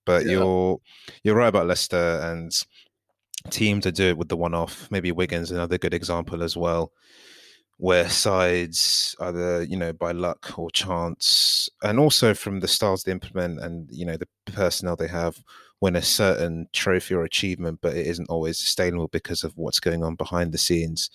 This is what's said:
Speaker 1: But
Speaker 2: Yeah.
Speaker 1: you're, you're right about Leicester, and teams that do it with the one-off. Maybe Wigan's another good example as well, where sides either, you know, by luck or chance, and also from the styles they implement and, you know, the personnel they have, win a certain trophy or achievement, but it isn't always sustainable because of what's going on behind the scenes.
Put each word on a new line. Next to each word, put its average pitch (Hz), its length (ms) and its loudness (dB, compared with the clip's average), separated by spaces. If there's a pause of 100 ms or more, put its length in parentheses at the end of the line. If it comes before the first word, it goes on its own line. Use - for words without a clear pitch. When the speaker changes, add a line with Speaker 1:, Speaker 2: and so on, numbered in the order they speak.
Speaker 1:
But 87 180 4
Speaker 2:
Yeah. 82 60 0
Speaker 1:
you're, 92 480 2 (420)
you're 107 140 4
right 117 140 6
about 95 180 4
Leicester, 85 560 2
and 82 280 -6 (1000)
teams 101 320 2
that 92 100 0
do 95 140 2
it 87 100 2
with 82 120 -4
the 85 80 -2
one-off. 85 520 -4
Maybe 90 220 -2
Wigan's 85 400 -2
another 87 260 -2
good 82 160 -2
example 85 480 -4
as 82 160 -4
well, 85 340 0 (840)
where 90 320 4
sides 90 1080 2
either, 87 420 -2
you 87 160 -4
know, 85 160 -2
by 87 200 -2
luck 87 440 -6
or 82 140 -6
chance, - 960 0 (140)
and 104 160 2
also 139 340 6
from 98 260 -4
the 90 80 -2
styles 98 360 2
they 95 80 -2
implement 87 480 -4
and, 82 320 -10
you 76 120 -10
know, 82 140 -4
the - 100 -8 (240)
personnel 90 440 0
they 82 120 -4
have, 85 360 -4 (360)
win 92 160 2
a 85 60 0
certain 85 720 0
trophy 92 400 0
or 87 100 0
achievement, 85 600 -2
but 78 120 0
it 82 120 -2
isn't 85 220 -4
always 80 280 -2
sustainable 87 520 0
because - 340 -4
of 80 120 -8
what's 80 240 -2
going 85 240 0
on 82 120 -2
behind 82 360 -2
the 82 60 -4
scenes. 82 580 0